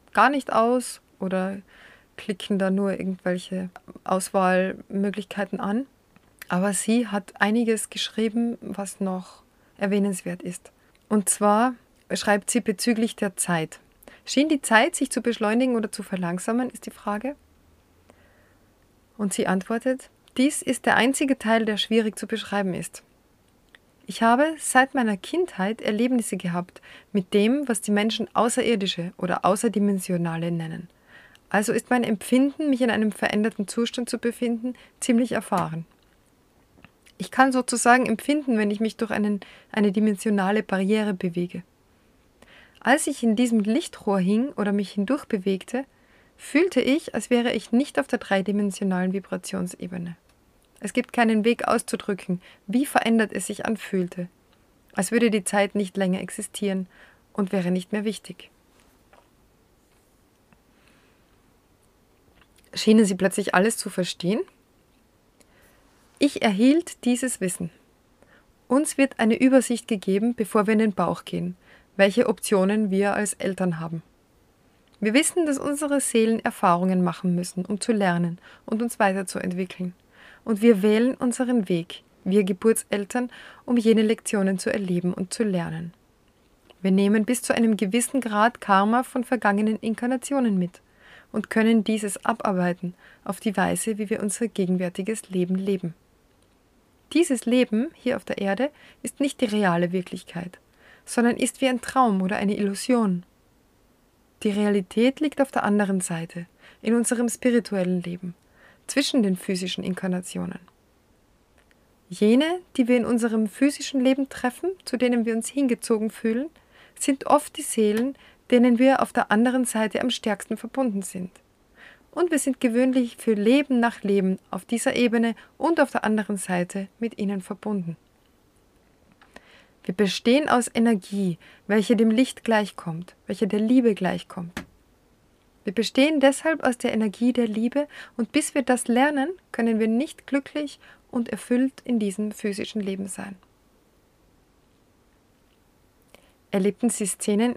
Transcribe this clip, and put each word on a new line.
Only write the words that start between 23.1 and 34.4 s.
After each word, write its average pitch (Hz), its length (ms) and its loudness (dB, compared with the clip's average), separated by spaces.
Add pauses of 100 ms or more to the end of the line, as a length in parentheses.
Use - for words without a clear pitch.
Ich - 160 -6
habe 262 360 4
seit - 360 2
meiner 226 220 0
Kindheit 220 640 -2
Erlebnisse 233 560 0
gehabt 180 460 -6 (300)
mit 190 200 -2
dem, 240 360 2
was 226 120 -2
die 208 120 -2
Menschen 214 420 0
Außerirdische 196 840 0
oder - 280 -4
Außerdimensionale 185 1080 0
nennen. 165 380 -6 (600)
Also 208 240 0
ist - 180 -2
mein 247 120 4
Empfinden, 262 680 2
mich 247 120 2
in 240 80 2
einem 214 220 0
veränderten 208 560 -2
Zustand 233 400 -4
zu 233 100 -4
befinden, 240 560 -4 (240)